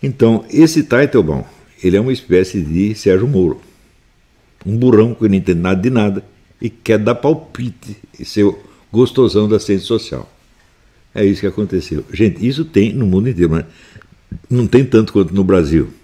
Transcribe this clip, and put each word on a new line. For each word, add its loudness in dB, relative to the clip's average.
Então, 2
esse 4
Teitelbaum, 0
ele 2
é 2
uma -2
espécie 0
de -2
Sérgio 0
Moro. 0
Um -4
burrão 4
que -2
não 2
entende 0
nada -2
de 0
nada -2
e -6
quer -2
dar 0
palpite -6
e -14
ser 0
o 0
gostosão 2
da 2
ciência -4
social. -6
É 0
isso 0
que -4
aconteceu. -6
Gente, -2
isso -4
tem 0
no -2
mundo 0
inteiro, 0
mas -2
não 0
tem 4
tanto 2
quanto 0
no 0
Brasil. 2